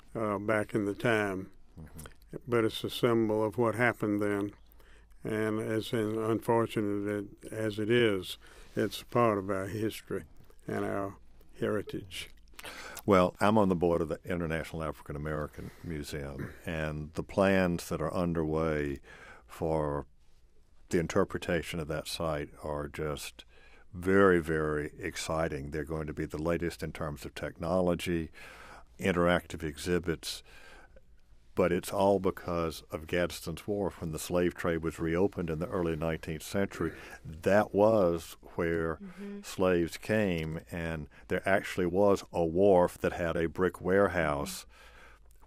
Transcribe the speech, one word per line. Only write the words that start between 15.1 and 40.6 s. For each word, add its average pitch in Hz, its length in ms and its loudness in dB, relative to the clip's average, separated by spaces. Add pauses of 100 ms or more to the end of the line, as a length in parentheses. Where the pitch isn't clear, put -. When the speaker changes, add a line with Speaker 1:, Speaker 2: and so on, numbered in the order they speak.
Speaker 2:
American 76 540 -6 (140)
Museum, 71 640 -8 (160)
and 78 480 -4
the - 100 -6
plans 95 680 2
that 80 120 -4
are 78 120 -2
underway 78 880 0 (460)
for 76 600 -2 (840)
the 92 100 2
interpretation 85 800 0
of 76 80 -6
that 78 200 -6
site 76 420 -4 (140)
are 73 240 -6
just 73 580 -8 (480)
very, 92 460 6
very 76 600 -2
exciting. 80 680 -4
They're 76 140 -6
going 78 240 -6
to 76 60 -10
be 78 120 -6
the 73 160 -8
latest 85 400 -2
in 80 120 -8
terms 76 320 -8
of 82 100 -14
technology, 85 960 -2 (680)
interactive 87 640 2
exhibits, 82 800 -2 (1120)
but 90 180 4
it's 90 220 -2
all 98 260 4
because 85 720 -2
of 80 160 -8
Gadsden's 85 580 -2
Wharf. 101 360 -4
When 82 100 -6
the 76 80 -6
slave 90 360 0
trade 82 280 -2
was 82 160 -6
reopened 85 500 0
in 78 100 -4
the 85 80 -4
early 85 280 -2
nineteenth 80 480 -6
century, 95 480 -4 (320)
that 95 500 2
was 98 640 4 (200)
where 82 460 0
Speaker 3:
Mm-hmm. 202 420 -12
Speaker 2:
slaves 90 540 2
came, 85 640 -2 (100)